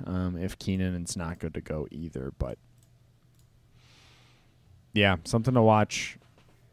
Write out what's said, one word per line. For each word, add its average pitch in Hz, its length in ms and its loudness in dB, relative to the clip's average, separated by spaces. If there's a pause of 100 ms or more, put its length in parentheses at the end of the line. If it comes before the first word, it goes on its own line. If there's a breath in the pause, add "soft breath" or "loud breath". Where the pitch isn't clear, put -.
um, 90 320 -2
if 90 220 -6
Keenan 92 460 -2
is - 120 -8
not 87 220 -6
good 80 160 -8
to - 60 -10
go 78 300 -6
either. 71 480 -8
But, 60 200 -6 (2250 soft breath)
yeah, 98 320 6
something 117 300 0
to 123 80 6
watch. 107 560 4 (540)